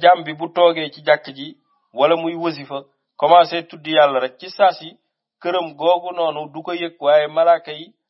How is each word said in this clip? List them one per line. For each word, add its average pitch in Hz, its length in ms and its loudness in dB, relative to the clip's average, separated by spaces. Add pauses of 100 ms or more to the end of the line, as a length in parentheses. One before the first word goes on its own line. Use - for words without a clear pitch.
jaam 175 240 4
bi 151 100 -10
bu 165 180 -10
toogee 165 380 2
ci 156 140 -20
jàkk 151 300 2
ji 143 220 -16 (360)
wala 147 240 2
muy 165 180 -6
wasifa, 143 500 -8 (320)
commencé 165 500 2
tudd 151 200 -18
yàlla 147 340 2
rek, 127 180 -8
ci 185 120 -18
saa 190 220 2
si 160 240 -14 (440)
këram 170 340 -6
googu 175 400 -2
noonu 156 380 -6
du 156 100 -14
ko 175 100 -10
yëg, 170 280 -10
waaye 147 260 2
malaaka 160 460 0
yi 151 200 -18 (180)